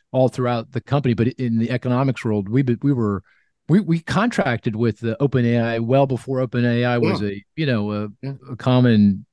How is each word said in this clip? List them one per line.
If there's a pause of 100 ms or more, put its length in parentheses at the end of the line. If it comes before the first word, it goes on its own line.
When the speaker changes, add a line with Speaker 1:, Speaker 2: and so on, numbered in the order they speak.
(120)
Speaker 1:
all
throughout
the
company,
but
in
the
economics
world,
we,
we
were, (460)
we,
we
contracted
with
the
Open
A
I
well
before
Open
A
I
was
Speaker 2:
Yeah.
Speaker 1:
a, (120)
you
know,
a, (140)
Speaker 2:
Yeah. (180)
Speaker 1:
a
common,